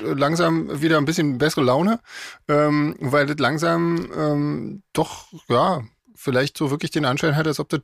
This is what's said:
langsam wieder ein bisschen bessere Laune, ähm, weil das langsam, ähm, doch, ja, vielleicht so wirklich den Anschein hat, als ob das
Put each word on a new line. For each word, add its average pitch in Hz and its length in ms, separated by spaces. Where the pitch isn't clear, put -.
langsam 156 800
wieder 160 160
ein 143 80
bisschen 151 320
bessere 147 260
Laune, 165 380
ähm, 147 500
weil 139 260
das 147 120
langsam, 165 800
ähm, 147 760
doch, - 360
ja, 143 340
vielleicht 135 420
so 143 140
wirklich 151 200
den 151 140
Anschein 143 320
hat, 156 100
als 147 140
ob - 80
das 156 140